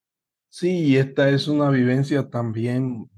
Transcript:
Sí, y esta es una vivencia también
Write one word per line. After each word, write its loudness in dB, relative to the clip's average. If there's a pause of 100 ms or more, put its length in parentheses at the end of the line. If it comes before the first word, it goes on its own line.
(500)
Sí, -4 (180)
y 6
esta 2
es 0
una 0
vivencia 0
también -4